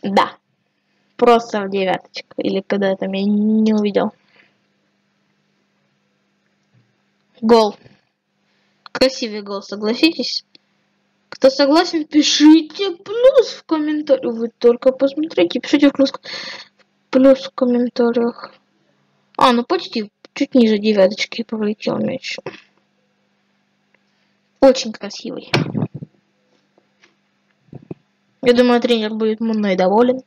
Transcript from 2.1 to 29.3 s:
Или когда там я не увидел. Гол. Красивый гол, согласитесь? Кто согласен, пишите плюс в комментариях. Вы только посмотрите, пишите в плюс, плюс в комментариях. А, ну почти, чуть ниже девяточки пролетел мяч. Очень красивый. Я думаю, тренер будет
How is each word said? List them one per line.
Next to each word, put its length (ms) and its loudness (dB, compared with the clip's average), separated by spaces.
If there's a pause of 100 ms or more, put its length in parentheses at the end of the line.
Или 260 -4
когда 300 -2
там 160 -8
я 120 -4
не 500 0
увидел. 380 -2 (3250)
Гол. 340 4 (1160)
Красивый 500 -4
гол, 200 -10
согласитесь? 840 -4 (840)
Кто 220 2
согласен, 560 0
пишите 840 4
плюс 580 2
в 140 -20
комментариях. 680 -2
Вы 220 -6
только 360 2
посмотрите, 680 -2
пишите 300 2
в 20 -16
плюс, 200 0 (1000)
плюс 360 4
в 40 -12
комментариях. 1040 -2 (840)
А, 160 2
ну 120 0
почти, 460 -6 (220)
чуть 220 -6
ниже 240 4
девяточки 640 0
пролетел 560 -6
мяч. 400 -8 (2250)
Очень 320 2
красивый. 580 -14 (3000)
Я 100 2
думаю, 280 2
тренер 340 -2
будет 260 -2